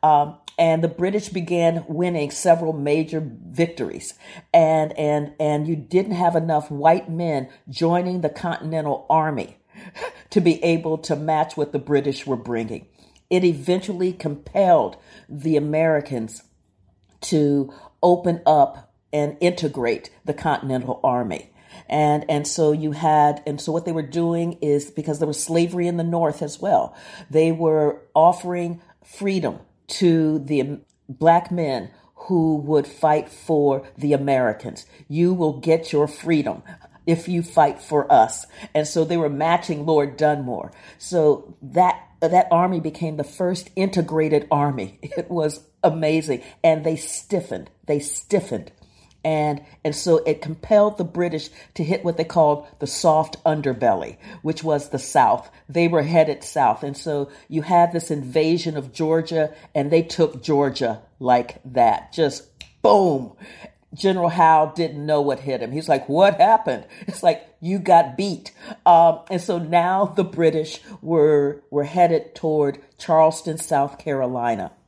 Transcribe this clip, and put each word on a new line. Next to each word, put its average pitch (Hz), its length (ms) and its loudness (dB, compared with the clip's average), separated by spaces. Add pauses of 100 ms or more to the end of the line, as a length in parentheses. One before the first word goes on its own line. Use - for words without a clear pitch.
Um, 151 360 2 (200)
and 165 260 2
the 165 60 0
British 190 400 -4
began 170 580 0
winning 160 440 -2
several 165 420 2
major 156 520 -2
victories. 156 880 -6 (400)
And, 156 460 4
and, 147 400 -2
and 151 260 0
you 165 120 -2
didn't 185 380 -2
have 175 200 2
enough 160 340 0
white 160 400 2
men 160 380 -4 (220)
joining 175 500 -2
the 160 100 -2
Continental 156 800 -6
Army 156 460 0 (380)
<laughs> - 380 -14
to 208 100 2
be 160 200 2
able 160 360 0
to 160 180 -4
match 156 400 -2
what 147 160 -4
the 143 80 -4
British 135 480 -2
were 135 80 -2
bringing. 113 520 -8 (420)
It 180 160 2
eventually 180 680 -2
compelled 160 840 0 (320)
the 151 260 -2
Americans 147 880 -2 (760)
to 143 520 0 (300)
open 175 420 2
up - 480 2 (200)
and 147 260 -2
integrate 147 720 -2 (160)
the 151 80 -4
Continental 131 720 -4
Army. 123 480 -2 (340)
And, 147 400 0
and 147 180 -2
so 151 280 2
you 156 180 -2
had, 147 560 2
and 147 140 -8
so 165 100 -6
what 170 140 -2
they 170 80 -4
were 160 80 -2
doing 170 600 -2
is, 147 300 0
because 151 280 -6
there 156 80 0
was 151 140 -6
slavery 170 460 0
in 175 80 -2
the 170 80 -2
North 165 380 -2
as 147 180 -10
well, 170 380 -2 (320)
they 160 240 2
were 156 480 0 (120)
offering 175 680 0 (240)
freedom 190 540 -4 (280)
to 160 500 2
the 139 420 -4 (300)
Black 165 420 2
men 151 380 -4 (240)
who 160 440 0
would 143 280 0
fight 151 420 0
for 143 600 0 (100)
the 147 160 -2
Americans. 131 720 -2 (220)
"You 170 260 2
will 160 200 0
get 160 380 0
your 151 160 2
freedom 147 540 -2 (460)
if 165 200 0
you 175 140 -2
fight 151 400 2
for - 320 0
us." 117 320 4 (300)
And 151 120 0
so 165 160 0
they 170 140 -2
were 151 140 -2
matching 156 560 -2
Lord 143 280 0
Dunmore. 139 560 -2 (280)
So - 640 0
that, 165 360 2 (220)
that 170 300 4
army 175 280 2
became 156 380 -6
the 147 60 -4
first 180 520 -6
integrated 156 760 0
army. 139 500 -2
<laughs> - 160 -10
It - 140 -8
was 156 340 -4 (180)
amazing. 156 600 0 (200)
And 160 200 4
they 160 120 0
stiffened. - 760 -8 (160)
They 147 100 0
stiffened. - 760 -6 (500)
And, 151 440 -2 (180)
and 151 100 -4
so 160 260 2
it 156 220 -4
compelled 208 560 2
the 185 60 -4
British 170 460 -4 (240)
to 170 100 -6
hit 185 220 -2
what 170 100 -2
they 160 80 -2
called 147 420 2 (140)
the 147 80 -6
soft 156 560 0
underbelly, 123 720 0 (280)
which 160 200 -6
was 151 260 -2
the 143 80 -6
South. - 540 2 (160)
They 165 220 0
were 160 140 2
headed 156 380 2
south. 123 420 0
And 143 120 -8
so 143 340 -6 (200)
you 156 120 -4
had 175 300 4
this 165 200 -4
invasion 156 680 -2
of 135 160 -12
Georgia, 160 600 -2 (220)
and 147 160 -2
they 165 120 4
took 156 380 -2
Georgia 135 600 0 (180)
like 123 460 0
that. 120 480 0
Just 156 300 -2 (380)
boom. 165 520 4 (600)
General 185 360 0
Howe 160 440 6
didn't 151 320 -4
know 151 140 2
what 139 220 -2
hit 131 200 -6
him. 120 120 -8
He's 156 160 -8
like, - 180 0
"What 185 320 4
happened?" 165 460 4 (160)
It's - 200 -12
like, 165 240 0 (140)
"You 180 180 -4
got 170 380 4
beat." 190 380 -6 (320)
Um, 165 340 6 (100)
and 180 120 -4
so 180 160 -4
now 175 480 0
the 190 180 -2
British 160 560 -2 (220)
were, 147 680 2
were 143 140 -2
headed 165 520 2
toward 151 460 -2 (160)
Charleston, 160 600 2
South 139 400 -2
Carolina. 123 720 -4 (160)